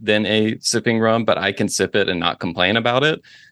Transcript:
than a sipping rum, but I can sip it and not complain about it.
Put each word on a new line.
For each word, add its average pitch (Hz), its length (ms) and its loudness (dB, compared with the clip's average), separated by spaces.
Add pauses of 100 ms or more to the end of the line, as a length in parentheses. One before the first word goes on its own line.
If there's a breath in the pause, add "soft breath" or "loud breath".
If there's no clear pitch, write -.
than 107 240 0
a 107 340 0
sipping 113 380 0
rum, 113 260 2
but 104 140 0
I 98 140 0
can 104 160 -2
sip - 260 -2
it 101 140 2
and 90 100 -2
not 85 220 -2
complain 90 360 0
about 120 280 0
it. 156 160 0 (320 loud breath)